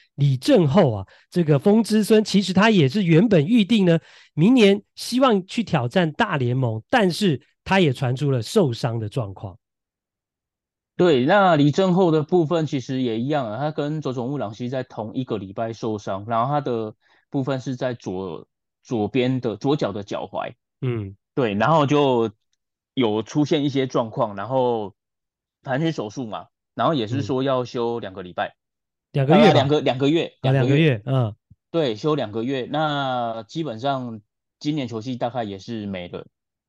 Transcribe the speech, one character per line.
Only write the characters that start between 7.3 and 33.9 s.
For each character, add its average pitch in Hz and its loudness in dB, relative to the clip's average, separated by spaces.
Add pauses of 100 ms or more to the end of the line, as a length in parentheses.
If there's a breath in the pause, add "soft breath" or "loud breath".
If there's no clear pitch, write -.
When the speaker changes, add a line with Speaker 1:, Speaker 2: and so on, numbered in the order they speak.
Speaker 1:
他 190 2
也 156 4
传 127 -2
出 143 -2
了 131 0
受 151 0
伤 117 -4
的 107 -8
状 101 -6
况。 92 -14 (1400)
Speaker 2:
对， 151 4
那 180 4
李 143 4
正 185 2
厚 180 4
的 156 2
部 170 2
分 160 -2
其 139 -4
实 131 -6
也 117 -2
一 120 -4
样 139 -4
啊， 107 -8
他 147 -4
跟 151 -6
佐 139 -6
佐 123 -6
木 143 -6
朗 110 -8
希 123 -10
在 131 -6
同 110 -12
一 127 -4
个 113 -6
礼 98 -14
拜 113 -6
受 110 -6
伤， 101 -8
然 113 -2
后 143 -4
他 147 -2
的 113 -6 (380)
部 139 -4
分 135 -4
是 127 -8
在 127 -6
左-， 95 -10 (360)
左 107 -2
边 127 0
的， 107 -4
左 139 -2
脚 123 -4
的 101 -10
脚 73 -10
踝。 - -10 (280)
Speaker 1:
嗯。 110 -6 (180)
Speaker 2:
对， 113 -2
然 113 2
后 151 4
就 131 2 (640)
有 110 0
出 151 -2
现 143 0
一 147 -2
些 131 -2
状 123 -2
况， 110 -4
然 98 -10
后 120 -2 (720)
反 135 -4
正 165 0
去 160 -4
手 107 -6
术 131 -10
嘛， 87 -12 (300)
然 117 0
后 160 2
也 113 -2
是 131 -4
说 131 -2
要 131 -2
休 117 -6
两 101 -12
个 95 -14
礼 90 -14
拜。 104 -6
Speaker 1:
嗯。 - -20 (600)
两 139 0
个 156 4
月 226 8
吧。 185 8
Speaker 2:
啊， 156 6
两 135 2
个， 147 0
两 131 0
个 139 0
月， 156 0 (160)
Speaker 1:
啊， 131 0
Speaker 2:
两 131 2
个 143 2
月。 160 4
Speaker 1:
两 110 -2
个 - -
月， - -
嗯。 127 -2 (360)
Speaker 2:
对， 143 -2
休 151 -2
两 120 -4
个 113 -4
月， 127 -4
那 131 -4
基 160 -8
本 113 -8
上 123 -6 (380)